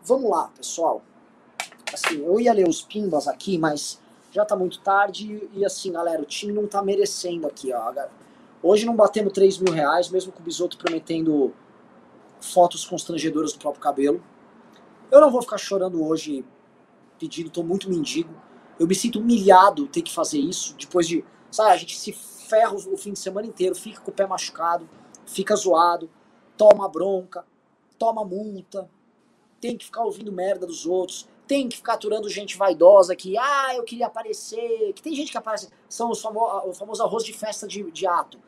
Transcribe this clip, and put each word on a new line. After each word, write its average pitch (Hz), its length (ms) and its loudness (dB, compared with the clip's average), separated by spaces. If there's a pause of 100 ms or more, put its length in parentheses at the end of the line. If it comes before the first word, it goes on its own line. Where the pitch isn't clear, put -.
vamos 254 300 0
lá, 160 260 0
pessoal. 147 460 -4 (880)
Assim, - 320 -4
eu 175 140 2
ia 240 140 2
ler 196 160 4
os 156 140 -2
pimbas 175 440 -4
aqui, 170 320 -4
mas 151 420 -4 (320)
já 208 120 0
tá 208 100 -2
muito 185 260 -4
tarde 202 760 -2
e, 190 60 -6
e 202 40 0
assim, 190 260 -4
galera, 165 300 -4
o 139 60 -8
time - 260 -8
não 208 140 -2
tá 202 160 -4
merecendo 190 640 -2
aqui, 131 260 -8
ó. 120 220 -6 (680)
Hoje 208 220 4
não 233 100 -2
batemos 208 380 2
três 190 240 4
mil 180 160 0
reais, 160 380 0
mesmo 185 200 -4
com - 100 -20
o - 20 -20
Bisoto 170 340 -6
prometendo 160 760 -2 (840)
fotos - 460 2
constrangedoras 156 680 -4
do - 40 -20
próprio - 220 -8
cabelo. 143 420 0 (880)
Eu 285 120 12
não 294 80 8
vou 240 100 0
ficar 208 160 -8
chorando 185 480 -2
hoje 202 400 -4 (720)
pedindo, 160 300 -10
tô 170 140 -6
muito 190 260 -4
mendigo. 165 460 -4 (440)
Eu 165 80 2
me 185 80 2
sinto 214 260 -2
humilhado 196 680 6
ter 165 160 -6
que - 100 -10
fazer 156 260 -4
isso, 160 400 -4
depois 175 300 0
de, 165 160 -2 (260)
sabe, 214 200 4
a 175 80 8
gente - 200 -12
se 208 140 -12
ferra - 600 0
o, 190 180 -8
o 190 60 -6
fim 208 160 -10
de 190 40 -12
semana 202 280 -8
inteiro, 185 280 -4
fica 208 280 -16
com - 80 -10
o 196 40 -14
pé 196 120 0
machucado, 170 600 -4 (380)
fica 196 320 -2
zoado, 175 540 2 (480)
toma 202 320 8
bronca, 180 560 -4 (520)
toma 226 240 0
multa, 196 640 -10 (720)
tem 240 200 -6
que - 80 -18
ficar 233 180 -6
ouvindo 208 260 -8
merda 180 360 -4
dos 165 180 -12
outros, 180 420 -4 (200)
tem 277 220 0
que 233 80 -10
ficar - 160 -4
aturando 214 360 -4
gente 196 300 -10
vaidosa 185 560 10
que, 185 240 -6
"Ah, 269 360 0
eu 240 100 -6
queria 233 240 -6
aparecer", 220 840 -6
que - 80 -12
tem 311 140 -8
gente 285 160 -6
que - 80 -8
aparece, 220 300 -8 (200)
são 233 220 -4
os 202 100 -4
famo-, 208 480 -4
o 180 60 -8
famoso 214 300 -8
arroz 214 200 -2
de 220 80 -12
festa 208 360 -10
de, 190 240 -10
de - 120 -10
ato 175 440 -2